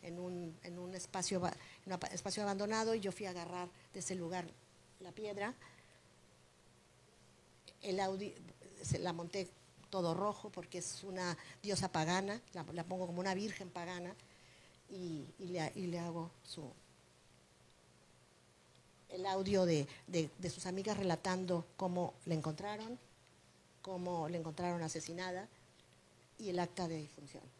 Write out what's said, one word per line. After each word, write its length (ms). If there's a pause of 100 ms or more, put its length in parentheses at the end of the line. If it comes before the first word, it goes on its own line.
en 160
un, 420
en 160
un 160
espacio 460
ba-, 100
en 380
un 60
apa-, 140
espacio 360
abandonado, 500
y 60
yo 120
fui 140
a 60
agarrar 380 (240)
de 60
ese 140
lugar 320 (540)
la 120
piedra. 440 (2250)
El 180
Audi, 360 (480)
se 160
la 140
monté 360 (400)
todo 240
rojo 380
porque 260
es 260
una 320 (280)
diosa 280
pagana, 480 (140)
la, 180
la 120
pongo 240
como 120
una 140
virgen 380
pagana, 440 (760)
y, 360 (140)
y 80
le, 260
y 140
le 100
hago 320 (140)
su, 280 (2500)
el 160
audio 400
de, 220 (180)
de, 320
de 140
sus 160
amigas 300
relatando 680 (120)
cómo 360 (120)
la 100
encontraron, 640 (840)
cómo 480
la 80
encontraron 460
asesinada, 640 (920)
y 100
el 80
acta 300
de 100
difunción 460 (160)